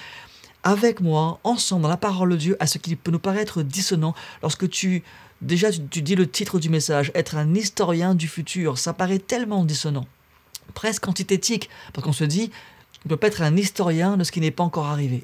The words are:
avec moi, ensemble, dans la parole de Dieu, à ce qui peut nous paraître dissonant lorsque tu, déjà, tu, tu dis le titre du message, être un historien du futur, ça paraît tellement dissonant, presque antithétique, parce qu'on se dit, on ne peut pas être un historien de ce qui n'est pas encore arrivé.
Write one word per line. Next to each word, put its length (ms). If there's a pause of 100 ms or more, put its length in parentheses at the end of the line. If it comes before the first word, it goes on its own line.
(640)
avec 380
moi, 420
ensemble, 400
dans 60
la 80
parole 340
de 60
Dieu, 240
à 60
ce 120
qui 160
peut 160
nous 80
paraître 440
dissonant 520 (280)
lorsque 260
tu, 340 (400)
déjà, 300
tu, 160
tu 140
dis 120
le 140
titre 320
du 100
message, 440
être 220
un 180
historien 600
du 140
futur, 500
ça 140
paraît 260
tellement 460
dissonant, 420 (680)
presque 340
antithétique, 600 (240)
parce 120
qu'on 80
se 120
dit, 280 (520)
on 40
ne 20
peut 80
pas 80
être 160
un 120
historien 640
de 80
ce 80
qui 80
n'est 100
pas 140
encore 220
arrivé. 380